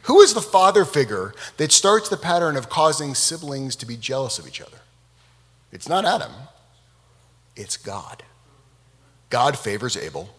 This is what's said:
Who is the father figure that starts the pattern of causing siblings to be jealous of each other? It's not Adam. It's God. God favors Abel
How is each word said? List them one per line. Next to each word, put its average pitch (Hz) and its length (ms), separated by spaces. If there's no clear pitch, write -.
Who 359 180
is - 140
the 220 60
father 190 440
figure 107 480
that 151 140
starts 208 380
the 185 80
pattern 170 380
of 127 140
causing 151 460
siblings 139 640
to 117 100
be 117 100
jealous 131 400
of 78 80
each - 160
other? - 180
It's - 180
not 185 160
Adam. - 280
It's - 220
God. - 460
God 127 260
favors 107 400
Abel 80 420